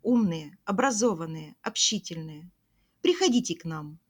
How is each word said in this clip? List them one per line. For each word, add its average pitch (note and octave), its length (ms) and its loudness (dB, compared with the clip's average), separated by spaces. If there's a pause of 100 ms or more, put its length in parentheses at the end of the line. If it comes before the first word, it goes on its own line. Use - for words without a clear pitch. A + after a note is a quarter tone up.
умные, F3 600 2
образованные, G3 960 0
общительные. E3 880 -4 (520)
Приходите E4+ 540 2
к - 100 -16
нам. D#3 340 -10 (100)